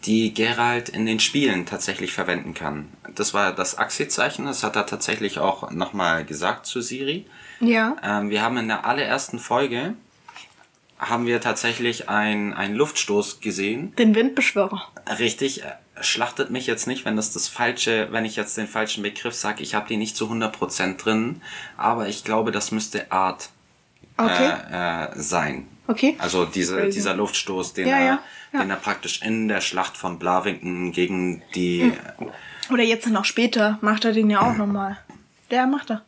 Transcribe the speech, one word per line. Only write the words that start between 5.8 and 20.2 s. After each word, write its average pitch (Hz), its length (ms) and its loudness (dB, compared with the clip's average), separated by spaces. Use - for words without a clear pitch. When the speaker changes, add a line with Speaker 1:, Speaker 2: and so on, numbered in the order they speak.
Speaker 1:
gesagt 80 420 -4
zu - 140 -4
Ciri. 135 460 -6
Speaker 2:
Ja. 233 440 4
Speaker 1:
Ähm, 104 260 0
wir 104 120 2
haben 120 160 2
in 113 100 -2
der 107 180 0
allerersten 131 540 0
Folge, 127 540 0
haben 120 280 0
wir 120 140 2
tatsächlich 117 680 0
ein, 104 460 2
einen 101 220 -2
Luftstoß 104 640 0
gesehen. 107 560 -2
Speaker 2:
Den 220 180 8
Windbeschwörer. 226 680 2
Speaker 1:
Richtig, 117 460 0
äh, 73 80 -10
schlachtet - 500 -2
mich 127 160 -4
jetzt 117 200 0
nicht, 131 180 -4
wenn 110 120 0
das 107 160 0
das - 160 -2
falsche, 120 640 0
wenn 113 120 0
ich 110 120 -6
jetzt 107 200 -4
den 107 120 -4
falschen 110 340 -2
Begriff 104 320 -4
sag. 107 260 -2
Ich - 140 -6
hab 104 140 -2
die 117 80 -2
nicht 110 200 -2
zu 113 120 -2